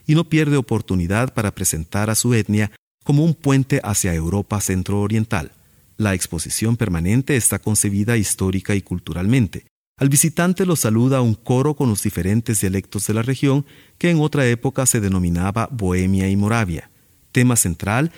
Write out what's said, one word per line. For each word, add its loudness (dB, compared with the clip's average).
y 2
no 2
pierde 2
oportunidad -2
para -2
presentar -4
a 0
su 0
etnia 0
como 2
un 2
puente 0
hacia -2
Europa -2
centrooriental. -2
La 0
exposición -4
permanente 0
está 0
concebida 0
histórica -2
y -2
culturalmente. -2
Al 2
visitante 0
lo 2
saluda 2
un 2
coro 0
con 0
los 0
diferentes 0
dialectos -4
de 0
la 0
región 0
que 0
en 2
otra 2
época 0
se 0
denominaba 0
Bohemia 0
y 2
Moravia. -2
Tema 2
central -2